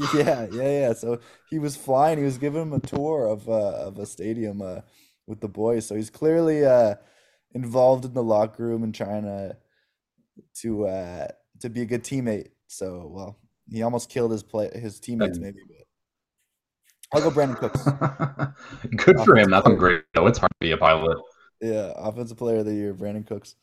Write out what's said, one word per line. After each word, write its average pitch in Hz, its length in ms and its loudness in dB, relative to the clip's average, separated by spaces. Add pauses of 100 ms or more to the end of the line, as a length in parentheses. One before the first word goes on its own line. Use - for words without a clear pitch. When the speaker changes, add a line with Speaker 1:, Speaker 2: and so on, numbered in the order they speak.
(140)
Speaker 1:
Yeah, 143 360 2
yeah, 117 120 -6 (180)
yeah. 123 140 2
So 117 240 -4 (320)
he 156 80 -4
was 147 180 -4
flying. 147 420 2
He 143 60 -2
was 135 140 -2
giving 147 240 -4
him 156 120 -8
a 135 60 -2
tour 143 460 -2
of, 107 220 -4
uh, 101 380 -2
of 98 120 -14
a 104 80 -10
stadium, 104 560 -6
uh, 92 180 -10 (460)
with 104 140 -14
the 110 80 -8
boys. 110 380 -2
So 104 80 -8
he's 110 160 -6
clearly, 156 560 2
uh, 120 300 6 (560)
involved 127 520 2
in 127 80 -10
the 123 100 -2
locker 110 440 0
room 117 160 -2
and 110 120 -4
trying 104 300 -6
to, 98 320 -8 (1040)
to, 107 260 -4
uh, 87 420 -8 (320)
to 123 100 -10
be 117 120 -8
a 117 40 -6
good 120 180 -4
teammate. 120 440 -6 (180)
So, 90 460 -12
well, 98 260 -16 (320)
he 113 120 -6
almost 120 260 -2
killed 117 240 -2
his 107 100 -4
play-, 107 320 -4
his 110 240 -12
teammates, 104 400 -4
Speaker 2:
Good. 87 60 -10
Speaker 1:
maybe. 101 240 -14
But - 180 -20 (1300)
I'll 147 100 2
go 160 80 2
Brandon 135 260 2
Cooks. - 280 -4
Speaker 2:
<laughs> - 1120 -4
Good 185 240 8
for 208 160 10
him. 104 120 8
Speaker 1:
Offensive - 20 4
Speaker 2:
That's 95 140 6
Speaker 1:
player. 107 120 8
Speaker 2:
great, 90 280 4 (100)
though. 82 120 6
It's 117 120 4
hard 92 120 2
to - 100 -16
be 82 120 0
a 80 60 2
pilot. 80 400 4 (420)
Speaker 1:
Yeah, 107 340 -4
offensive 113 440 -8
player 113 220 0
of 107 60 -2
the 107 80 -2
year, 104 200 -4
Brandon 104 280 -8
Cooks. 104 400 -12